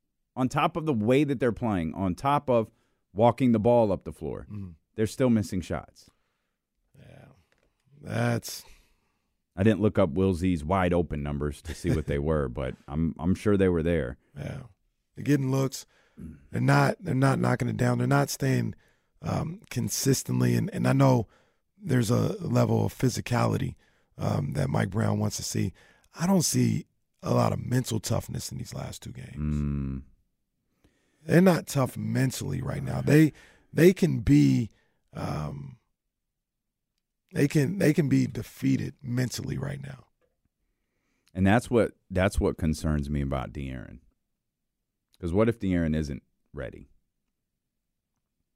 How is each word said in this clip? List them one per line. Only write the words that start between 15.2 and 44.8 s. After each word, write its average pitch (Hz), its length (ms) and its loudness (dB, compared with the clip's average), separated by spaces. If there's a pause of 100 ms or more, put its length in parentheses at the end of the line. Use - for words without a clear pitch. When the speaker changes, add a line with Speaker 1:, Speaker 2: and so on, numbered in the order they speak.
Speaker 2:
getting 135 260 2
looks. 135 340 -2 (680)
They're 117 120 -4
not, 139 380 4
they're 175 140 -4
not 131 260 2
knocking 123 280 0
it 110 80 -2
down. 120 220 2
They're 123 80 0
not 139 240 2
staying, 127 440 -2 (460)
um, - 480 -4
consistently. 123 840 0
And, 120 180 0
and 117 160 -2
I 131 60 4
know 131 320 4 (560)
there's 127 280 0
a 113 300 0
level 113 460 2
of - 100 -6
physicality, 117 760 -2 (420)
um, 101 380 -2
that 92 160 -2
Mike 107 200 -2
Brown 104 280 -2
wants 107 180 -2
to - 60 -8
see. 107 320 -4 (440)
I 160 80 -4
don't 190 160 4
see 123 440 0 (360)
a - 120 0
lot 117 180 2
of 95 100 -4
mental 123 380 -2
toughness - 520 -4
in - 40 -10
these - 160 -10
last - 300 -12
two - 100 -14
games. - 240 -16
Speaker 1:
Mm. 71 640 -2 (1200)
Speaker 2:
They're 165 160 6
not 185 240 4
tough 127 320 -2
mentally 110 640 -2
right - 220 -6
now. 127 180 -4
They, 143 300 6 (420)
they 170 180 8
can 143 280 2
be, 135 500 4 (420)
um, 71 640 -8 (1600)
they 147 140 2
can, 156 320 0
they 156 140 4
can 147 160 2
be 131 180 2
defeated 131 760 -4
mentally 127 540 -4
right - 240 -8
now. - 260 -16 (1300)
Speaker 1:
And 92 140 2
that's 107 240 2
what, 113 220 2 (180)
that's 95 300 0
what 85 180 0
concerns 78 500 -2
me 73 120 -2
about 65 320 -6
De'Aaron. 65 460 -12 (1200)